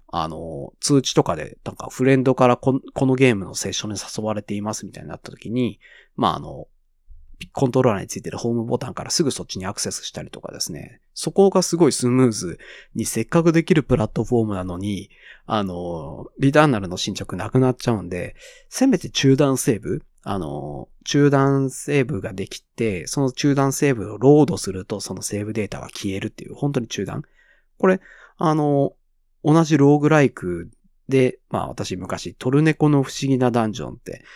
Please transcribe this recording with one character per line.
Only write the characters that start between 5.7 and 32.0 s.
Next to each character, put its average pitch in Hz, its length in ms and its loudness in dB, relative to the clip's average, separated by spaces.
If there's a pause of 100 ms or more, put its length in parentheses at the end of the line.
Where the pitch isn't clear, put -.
ま 110 140 2
あ、 - 60 0
あ - 40 -8
の、 - 280 -14 (840)
コ 139 140 0
ン 123 40 -2
ト 131 120 4
ロ 123 80 4
ー - 20 -2
ラ 98 60 -4
ー - 40 -8
に - 40 -12
つ - 80 -14
い - 80 -10
て - 80 -10
る 107 80 -10
ホ 120 120 -2
ー - 20 0
ム 117 120 -2
ボ 123 140 -4
タ 127 100 -10
ン - 60 -14
か - 80 -10
ら - 80 -12
す - 100 2
ぐ 147 80 0
そ 90 140 -6
っ - 20 -14
ち - 140 -12
に 95 80 -8
ア 90 60 -6
ク - 60 -10
セ - 120 -6
ス - 120 -10
し - 80 -12
た - 120 -10
り - 80 -16
と - 100 -16
か - 100 -14
で - 80 -16
す - 120 -6
ね。 - 300 -16 (120)
そ - 180 -6
こ 196 200 6
が 190 100 4
す - 160 -2
ご 170 100 6
い 120 40 6
ス 123 160 -2
ム 127 200 4
ー 117 40 2
ズ 95 280 -8 (360)
に 113 100 -4
せ - 160 -2
っ 110 60 -6
か 165 160 2
く 170 80 6
で 165 120 2
き 160 120 2
る 156 80 4
プ 131 120 2
ラ 107 120 2
ッ - 40 -16
ト - 120 -2
フ 120 160 0
ォ 113 40 2
ー - 40 0
ム 104 80 -4
な 92 80 -4
の 90 160 -6
に、 101 320 -6 (340)
あ 107 180 -2
の、 90 640 -8 (140)
リ 139 120 4
タ 151 120 6
ー - 20 6
ナ 127 140 2
ル 98 80 -6
の 90 100 -6
進 - 160 -6
捗 - 220 -8
な 98 160 -6
く 135 80 4
な 131 140 4
っ - 20 -10
ち - 140 -4
ゃ - 20 2
う 107 100 0
ん 87 80 -10
で、 90 260 -8 (340)
せ - 180 0
め 240 100 4
て 147 140 -10
中 135 240 4
断 135 240 2
セ 139 140 0
ー 98 60 -2
ブ？ 104 240 -6 (200)
あ 98 160 -4
の、 139 500 -10 (160)
中 143 240 4
断 139 400 4
セ 143 320 -2
ー 123 40 0
ブ 117 160 -4
が - 120 -8
で 92 140 -6
き - 120 -14
て、 101 460 -4
そ - 160 -4
の 131 100 0
中 143 220 0
断 135 180 2
セ 139 220 0
ー - 20 0
ブ 101 160 -6
を 107 60 -10
ロ 143 260 8
ー - 40 6
ド 131 100 -2
す 95 160 -6
る 95 120 -8
と 104 140 -8
そ - 140 -10
の 90 80 -10
セ 104 220 -6
ー - 20 -6
ブ 107 80 -6
デ 107 140 -4
ー - 20 -20
タ - 100 -10
は - 100 -14
消 95 260 -8
え 98 40 -8
る 107 100 -6
っ - 20 -8
て - 120 -18
い - 40 -16
う、 143 80 -16
本 143 180 -2
当 139 60 -2
に 113 80 -4
中 - 180 -8
断。 82 180 -8 (540)
こ - 100 2
れ、 185 140 4 (360)
あ 160 180 2
の、 147 380 2 (500)
同 160 200 6
じ 156 140 4
ロ 143 180 8
ー 147 40 2
グ 147 100 2
ラ 151 140 6
イ 127 80 4
ク 85 380 -6 (380)
で、 131 320 2 (100)
ま 87 140 -4
あ - 60 -6
私 - 260 -8
昔 92 400 -8